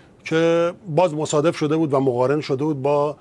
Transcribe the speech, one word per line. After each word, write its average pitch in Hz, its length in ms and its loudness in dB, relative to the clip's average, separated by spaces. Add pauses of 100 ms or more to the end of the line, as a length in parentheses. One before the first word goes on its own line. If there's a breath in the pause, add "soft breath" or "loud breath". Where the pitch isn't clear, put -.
(240 loud breath)
که 165 500 0 (140)
باز 160 260 2
مصادف 151 440 0
شده 156 200 0
بود 156 160 0
و 139 60 2
مقارن 131 420 0
شده 135 220 -4
بود 151 180 -4
با 143 400 0